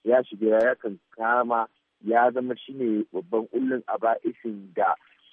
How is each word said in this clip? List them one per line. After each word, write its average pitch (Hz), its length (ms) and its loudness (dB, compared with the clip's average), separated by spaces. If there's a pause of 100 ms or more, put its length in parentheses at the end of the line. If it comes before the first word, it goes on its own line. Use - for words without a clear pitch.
ya 123 180 4
shiga, 110 400 0
ya 127 120 2
kan 101 240 -10 (160)
kama, 117 520 0 (360)
ya 117 280 4
zama 123 260 -4
shi - 160 -16
ne 113 380 -2
babban 104 360 -4
kullin 131 400 -2
aba'isin 107 840 -4
da 95 220 0 (380)